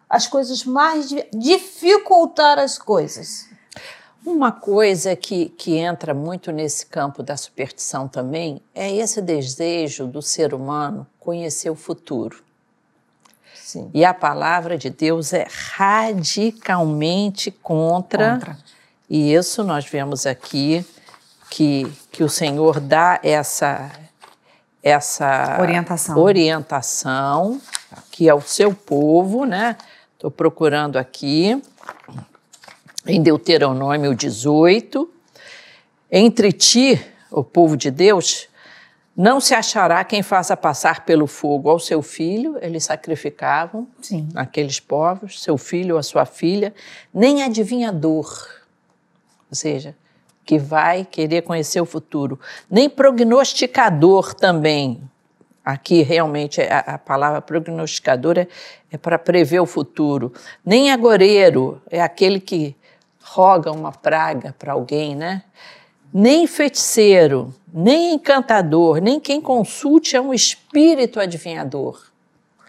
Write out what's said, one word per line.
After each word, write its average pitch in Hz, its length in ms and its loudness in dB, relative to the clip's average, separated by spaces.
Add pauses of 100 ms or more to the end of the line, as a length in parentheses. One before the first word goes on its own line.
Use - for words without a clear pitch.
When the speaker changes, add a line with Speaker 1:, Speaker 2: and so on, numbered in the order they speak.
Speaker 1:
as - 160 0
coisas 254 380 -4
mais 285 460 -2
di-, 285 240 -8
dificultar 339 1300 2
as 277 180 -2
coisas. - 720 -6 (720)
Speaker 2:
Uma 294 280 0
coisa 190 640 0
que, 180 340 -4
que - 280 -4
entra 165 360 -4
muito 170 380 -8
nesse 151 340 -6
campo 143 380 -8
da 143 120 -10
superstição - 720 -10
também 139 540 -8 (140)
é 196 200 -8
esse 220 240 -4
desejo 160 840 -6
do 135 160 -12
ser 147 320 -4
humano 139 540 -8 (120)
conhecer 170 520 -8
o 160 40 -10
futuro. 123 600 -10 (1160)
Speaker 1:
Sim. - 400 -16
Speaker 2:
E 160 100 4
a 180 80 4
palavra 165 640 -4
de 131 140 -10
Deus 160 420 -2
é 165 140 -4 (1040)
radicalmente 180 1000 -2
contra. 180 840 -2
Speaker 3:
Contra. 202 240 -8 (520)
Speaker 2:
E 151 240 2
isso 180 300 2
nós 147 220 -4
vemos 139 400 -6
aqui 147 600 -2 (640)
que, 139 420 -2 (200)
que - 120 -4
o 147 60 2
Senhor 151 500 0
dá 156 440 2
essa, 143 680 -2 (920)
essa 135 760 0
Speaker 3:
Orientação. 170 580 -2
Speaker 2:
orientação 156 1400 0 (300)
aqui - 380 0
ao 147 120 4
seu 208 320 0
povo, 180 720 0
né? 214 300 -4 (420)
Tô - 140 -10
procurando 147 640 0
aqui, 160 640 -2 (1400)
em 170 160 2
Deuteronômio 143 920 0
dezoito. 151 920 0 (1040)
"Entre 202 400 4
ti, 240 520 2 (280)
o 139 120 -2
povo 160 320 4
de 139 140 -4
Deus, 175 580 2 (680)
não 240 240 4
se 262 140 2
achará 185 500 0
quem 208 160 -2
faça 185 340 0
passar 160 480 -2
pelo 156 240 4
fogo 143 420 -2
ao 165 100 4
seu 160 220 -2
filho", 220 600 -6
eles 165 240 -8
sacrificavam 156 1000 -6 (140)
Speaker 3:
Sim. 156 340 -8
Speaker 2:
aqueles 135 440 -6
povos, 180 640 -4
"seu 151 160 -2
filho 175 380 -4
ou 156 40 0
a 139 40 -4
sua 139 220 -2
filha, 202 480 -4 (400)
nem 277 300 2
adivinhador", 208 1040 -4 (1000)
ou 147 60 -16
seja, 147 400 -8 (500)
que 156 140 2
vai 160 440 0
querer 165 380 -2
conhecer 170 400 -4
o 165 40 -2
futuro, 147 540 -6 (300)
"nem 247 180 4
prognosticador 233 1500 4
também". 151 640 0 (640)
Aqui 147 380 2
realmente 147 580 0
é - 140 -2
a, 139 60 2
a 147 180 -6
palavra 147 440 -2
prognosticador 160 960 -2
é, 180 100 0 (440)
é 151 60 -12
pra 165 220 -2
prever 175 420 2
o 165 40 2
futuro. 143 680 -4 (320)
"Nem 262 260 4
agoreiro", 196 960 4
é 175 120 -4
aquele 190 380 0
que 156 360 -6 (480)
roga 185 480 4
uma 156 200 -10
praga 156 640 -4
pra 143 160 -10
alguém, 143 420 -6
né? 180 280 -8 (680)
"Nem 262 360 4
feiticeiro, 180 1040 4 (180)
nem 294 440 2
encantador, 180 840 2
nem 247 200 0
quem 294 200 -4
consulte 285 760 0
é 247 60 2
um 269 120 -4
espírito 269 840 2
adivinhador." 156 800 -6 (680)